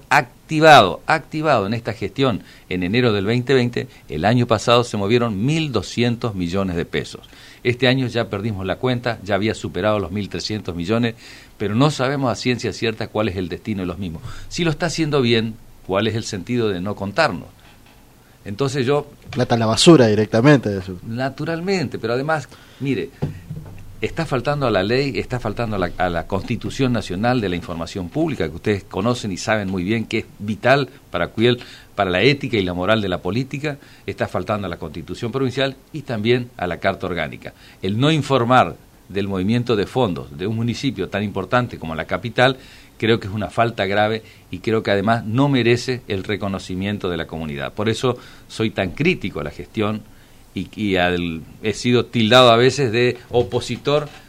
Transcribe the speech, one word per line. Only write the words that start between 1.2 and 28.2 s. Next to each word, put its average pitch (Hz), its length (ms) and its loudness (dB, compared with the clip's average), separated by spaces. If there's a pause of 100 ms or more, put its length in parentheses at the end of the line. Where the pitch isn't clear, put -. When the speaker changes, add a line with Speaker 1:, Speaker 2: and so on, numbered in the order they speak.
Speaker 1:
en 101 60 -2
esta 117 220 -4
gestión 113 480 -2 (260)
en 90 140 -2
enero 110 320 2
del 98 100 0
veinte 123 300 2
veinte, 120 340 0 (220)
el 78 160 0
año 120 200 4
pasado 117 380 4
se 113 140 -6
movieron 110 480 0
mil 156 260 0
doscientos 117 640 -2
millones 92 420 -2
de 82 80 -2
pesos. - 380 -6 (420)
Este 120 240 2
año 131 200 2
ya 107 200 -2
perdimos 101 380 -4
la 87 100 -2
cuenta, 120 480 -2
ya 98 120 0
había 104 180 0
superado 104 440 -2
los 87 140 -4
mil 101 160 -4
trescientos 92 480 -6
millones, 110 380 0 (420)
pero 104 180 -4
no 139 160 4
sabemos 135 400 -2
a 98 60 -2
ciencia 120 380 -2
cierta 113 340 -4
cuál 107 200 0
es 90 80 -4
el 92 120 -4
destino 95 320 -6
de 92 60 -4
los 87 120 -6
mismos. 90 240 -8 (280)
Si - 120 -4
lo 170 80 2
está 156 160 -2
haciendo 151 360 0
bien, 113 320 2 (320)
¿cuál 98 200 0
es 104 80 0
el 113 100 -4
sentido 110 440 -2
de 90 140 -2
no 101 120 -4
contarnos? 98 540 -2 (960)
Entonces 123 420 -2
yo 143 220 0 (220)
Speaker 2:
Plata - 260 0
a - 20 0
la 113 80 2
basura 127 400 8
directamente, 110 720 4
eso. 92 300 -6
Speaker 1:
Naturalmente, 143 920 -4
pero 113 140 -2
además, 143 360 -2 (300)
mire, 131 320 -2 (920)
está 143 260 -4
faltando 139 400 -2
a 117 40 2
la 95 140 4
ley, 127 340 0
está 120 220 -4
faltando 110 340 -4
a 101 40 -2
la, 90 180 0
a 92 120 0
la 85 200 -2
Constitución 107 640 -4
Nacional 113 480 -2
de 101 80 -2
la 90 80 -2
Información 85 540 -8
Pública, 147 380 -2